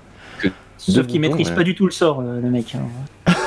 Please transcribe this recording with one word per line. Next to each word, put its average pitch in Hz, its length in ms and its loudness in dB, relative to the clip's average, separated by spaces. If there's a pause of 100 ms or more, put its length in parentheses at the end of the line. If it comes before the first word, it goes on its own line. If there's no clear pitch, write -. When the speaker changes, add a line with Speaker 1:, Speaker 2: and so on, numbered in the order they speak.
(400)
Speaker 1:
Que 95 100 0 (280)
Speaker 2:
Sauf - 180 0
Speaker 1:
deux - 80 4
Speaker 2:
qu'il 127 180 0
Speaker 1:
boutons, 156 100 2
Speaker 2:
maîtrise 165 180 0
Speaker 1:
ouais. 170 60 -2
Speaker 2:
pas 180 80 2
du 175 120 0
tout 196 100 2
le 180 60 2
sort, 151 300 2
euh, 123 200 -4
le 123 80 0
mec, 123 260 -2
hein. 131 580 -2 (140)